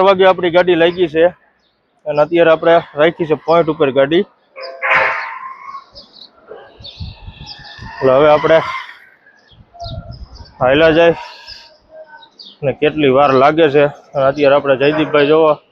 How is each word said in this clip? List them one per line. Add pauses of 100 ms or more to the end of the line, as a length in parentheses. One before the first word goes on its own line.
વાગે
આપણી
ગાડી
લાગી
છે, (840)
અને
અત્યારે
આપણે (240)
રાખી
છે (100)
પોઇન્ટ
ઉપર
ગાડી. (3750)
એટલે
હવે
આપણે (2000)
હાલ્યા
જાય (1500)
ને (100)
કેટલી
વાર (100)
લાગે (100)
છે. (300)
અને
અત્યારે
આપણે
જયદીપભાઈ
જોવો (200)